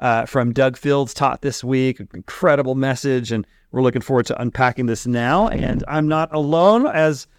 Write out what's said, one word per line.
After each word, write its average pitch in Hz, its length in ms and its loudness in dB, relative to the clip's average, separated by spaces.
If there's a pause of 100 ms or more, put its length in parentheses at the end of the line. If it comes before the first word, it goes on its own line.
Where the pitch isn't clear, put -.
uh, 113 260 0
from 120 260 -2
Doug 131 240 2
Fields 143 380 -2
taught 131 280 -2
this 139 200 -6
week. 131 380 0 (140)
Incredible 139 600 0
message, 131 560 -2
and 110 160 -2 (240)
we're 127 120 0
looking 123 200 2
forward 127 240 0
to - 160 -6
unpacking 123 440 0
this 113 200 -4
now. 123 400 0
And - 400 -2
I'm 151 220 0
not 156 260 -2
alone, 170 540 4
as 156 400 0 (100)